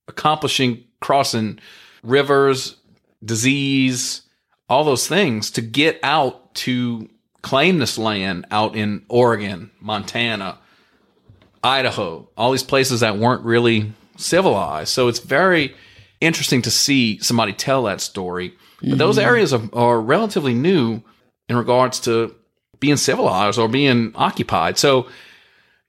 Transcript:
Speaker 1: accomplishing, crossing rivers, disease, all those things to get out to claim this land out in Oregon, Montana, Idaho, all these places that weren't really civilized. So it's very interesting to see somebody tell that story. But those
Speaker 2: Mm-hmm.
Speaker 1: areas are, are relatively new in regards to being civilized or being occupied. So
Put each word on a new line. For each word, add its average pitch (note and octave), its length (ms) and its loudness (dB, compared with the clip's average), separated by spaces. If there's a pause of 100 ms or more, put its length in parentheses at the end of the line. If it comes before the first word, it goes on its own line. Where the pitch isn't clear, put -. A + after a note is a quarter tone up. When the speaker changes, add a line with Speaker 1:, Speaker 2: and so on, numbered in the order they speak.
Speaker 1:
accomplishing, C3+ 720 -2 (160)
crossing B2 600 -2 (440)
rivers, C#3 720 2 (480)
disease, C3 960 -2 (460)
all C#3 160 2
those C#3 240 0
things C#3+ 440 0
to - 100 -6
get C#3 420 0
out C#3 520 -2
to A#2+ 540 -4 (320)
claim D#3+ 380 2
this A#2 180 -2
land G2 540 -4
out G#2+ 240 0
in G#2 340 -4
Oregon, A2 680 0
Montana, G#2 800 -6 (1080)
Idaho, A#2 640 -2 (100)
all A#2 140 2
these C3+ 120 -2
places C3 360 0
that A2 180 2
weren't A#2 260 0
really A2+ 500 2 (240)
civilized. G2 720 0
So B2+ 180 2
it's A#2+ 120 -2
very D#3 540 0 (460)
interesting D#3 440 0
to A#2 80 -4
see A#2+ 480 0
somebody A2 340 0
tell C3+ 300 -2
that G2 180 -4
story. F2+ 520 -8 (280)
But C3+ 160 0
those E3 200 2
Speaker 2:
Mm-hmm. G#3 100 2
Speaker 1:
areas G#3+ 260 2
are, A#2 80 0 (120)
are A#2+ 280 2
relatively D3+ 520 0
new A#2+ 480 2 (460)
in A#2+ 80 -2
regards B2 460 0
to A2+ 340 0 (440)
being C#3+ 180 2
civilized G#2 600 0
or A2+ 120 2
being A#2+ 460 2
occupied. F#2+ 600 -2
So C3 300 2 (800)